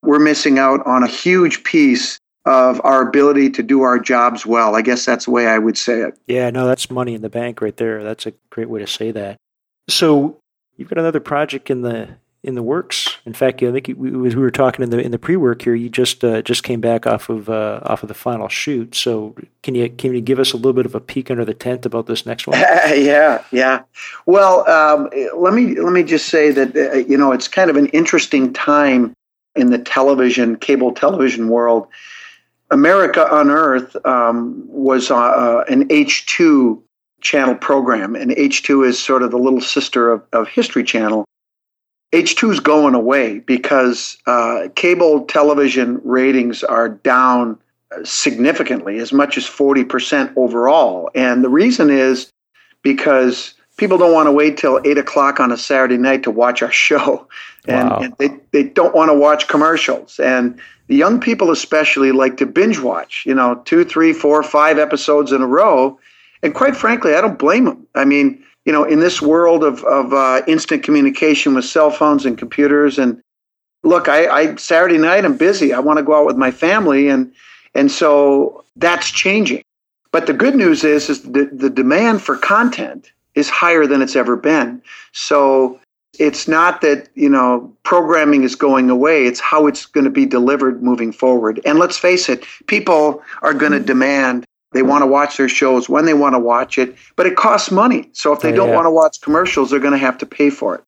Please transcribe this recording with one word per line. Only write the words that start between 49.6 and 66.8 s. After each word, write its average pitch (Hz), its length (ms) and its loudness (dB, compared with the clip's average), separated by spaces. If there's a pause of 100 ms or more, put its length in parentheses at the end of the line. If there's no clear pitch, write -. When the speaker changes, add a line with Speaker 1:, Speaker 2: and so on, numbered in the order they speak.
Speaker 1:
percent 131 540 -4
overall. 120 760 0
And 127 300 0
the 127 60 0
reason 170 400 2
is 131 400 0 (540)
because 135 680 0 (240)
people 190 200 0
don't 175 160 4
wanna 156 180 4
wait 147 260 2
till 135 280 0
eight 143 120 2
o'clock 139 440 -2
on 127 100 0
a 117 60 -4
Saturday 127 400 0
night 131 260 0
to 113 80 -4
watch 120 300 0
our 117 100 -4
show. - 560 0 (380)
And, 127 240 0
Speaker 2:
Wow. - 100 -2
Speaker 1:
and 127 180 -8
they, 143 120 0 (220)
they 143 120 2
don't 170 320 0
wanna 160 180 4
watch 147 340 2
commercials. 151 720 -2
And 127 400 -2 (280)
the 135 80 0
young 196 260 4
people 202 300 0
especially 139 600 0
like 131 260 0
to 139 80 0
binge 185 340 0
watch, 104 460 -8
you 135 80 -2
know, 123 320 0
two, 165 200 2
three, 160 280 0
four, 151 300 2
five 147 340 2
episodes 147 540 0
in 135 100 0
a 127 60 -2
row. 135 500 2 (460)
And 147 100 -2
quite 269 220 0
frankly, 226 400 0